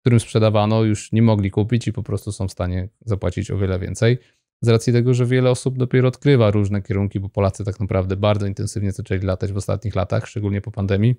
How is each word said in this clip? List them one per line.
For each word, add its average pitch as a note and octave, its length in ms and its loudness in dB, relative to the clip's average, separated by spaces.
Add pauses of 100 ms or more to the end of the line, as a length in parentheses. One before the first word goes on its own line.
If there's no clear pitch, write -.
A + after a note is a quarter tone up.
którym A#2+ 200 4
sprzedawano, A2 640 2
już G#2+ 280 -2
nie A2 100 4
mogli G#2 280 2
kupić A2+ 380 0
i A2+ 40 -4
po G2+ 100 -8
prostu G#2 300 -6
są F#2+ 160 -6
w - 40 -10
stanie F2+ 360 -6 (160)
zapłacić G2 460 -4
o G2 80 -4
wiele F#2+ 200 -2
więcej. A2+ 400 0 (420)
Z A#2 80 0
racji A2+ 240 2
tego, A#2+ 220 2
że A#2+ 120 0
wiele B2+ 240 2
osób C3 280 -2
dopiero B2+ 300 2
odkrywa B2+ 420 4
różne G2+ 320 0
kierunki, G2 380 -2
bo G2 80 -6
Polacy G2 360 -2
tak F#2 160 -6
naprawdę F#2+ 360 -2
bardzo G2+ 300 2
intensywnie G2+ 460 -4
zaczęli G2 280 -4
latać F#2+ 320 -2
w G2+ 40 -6
ostatnich G2+ 380 -4
latach, A2 320 -2
szczególnie G2+ 340 -4
po G#2 100 -12
pandemii G2+ 480 2